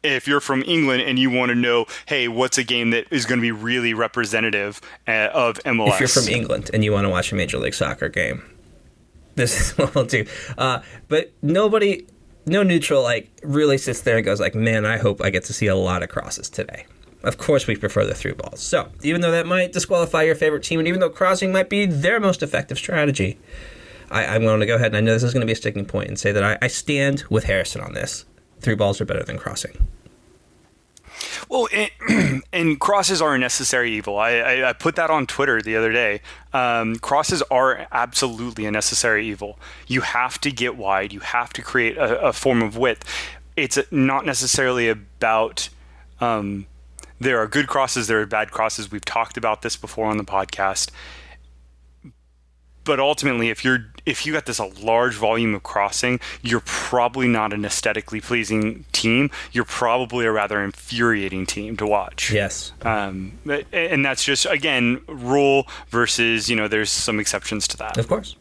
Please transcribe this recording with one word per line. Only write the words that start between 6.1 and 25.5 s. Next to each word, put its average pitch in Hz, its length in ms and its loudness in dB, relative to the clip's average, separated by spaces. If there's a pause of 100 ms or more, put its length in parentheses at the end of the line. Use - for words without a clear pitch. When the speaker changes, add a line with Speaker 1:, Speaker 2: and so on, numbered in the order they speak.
Speaker 2:
from 107 80 -2
England - 420 -2
and 107 100 2
you 107 80 2
wanna 101 180 2
watch 90 220 0
a 104 40 -4
Major 80 220 -2
League 62 160 -2
Soccer - 360 -2
game, 64 340 -4 (920)
this - 260 0
is - 120 2
<laughs> - 60 -6
what 139 180 2
we'll 131 100 4
do. 113 200 0 (320)
Uh, 123 240 0 (280)
but 156 320 0
nobody, 202 640 2 (400)
no 196 180 2
neutral, 156 380 4
like, 120 280 0 (140)
really 147 340 4
sits 127 240 -4
there 117 140 4
and 113 100 4
goes 101 140 2
like, 90 160 0
"Man, 110 300 2
I 113 120 2
hope 104 240 0
I 98 80 2
get 90 160 0
to - 80 -8
see 110 140 0
a 95 80 4
lot 90 280 2
of 85 60 -8
crosses - 400 -8
today." - 360 -10 (380)
Of 113 140 -2
course, 143 300 2
we 113 80 2
prefer 104 300 0
the 98 80 -2
through - 220 -6
balls. - 260 -12
So - 280 -2 (120)
even 165 200 0
though 170 100 2
that 170 160 2
might 180 260 0
disqualify 170 480 2
your 160 140 4
favorite 151 280 2
team, 165 160 0
and 160 80 2
even 185 140 2
though 170 80 2
crossing 185 420 2
might 190 180 2
be 202 160 2
their 175 340 2
most 190 240 2
effective 143 340 -4
strategy, 147 600 0 (720)
I, 107 140 0
I'm 110 180 2
gonna 107 240 4
go 117 80 2
ahead, 117 120 4
and 107 100 0
I 107 40 4
know 113 120 4
this 113 100 4
is 120 100 0
gonna 123 140 2
be 113 40 0